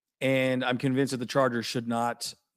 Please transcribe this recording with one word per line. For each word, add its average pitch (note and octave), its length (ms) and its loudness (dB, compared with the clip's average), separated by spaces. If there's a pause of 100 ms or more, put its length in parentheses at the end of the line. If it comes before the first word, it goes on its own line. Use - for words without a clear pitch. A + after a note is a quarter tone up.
(200)
and C3 420 2
I'm B2+ 140 0
convinced C3 360 0
that C3 40 -4
the B2 80 -4
Chargers A#2+ 400 2
should A#2 240 -4
not A#2 460 -2 (220)